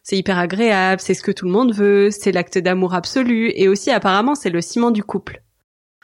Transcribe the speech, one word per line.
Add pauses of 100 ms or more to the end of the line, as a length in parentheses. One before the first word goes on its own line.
c'est
hyper
agréable,
c'est
ce
que
tout
le
monde
veut,
c'est
l'acte
d'amour
absolu
et
aussi
apparemment
c'est
le
ciment
du
couple. (600)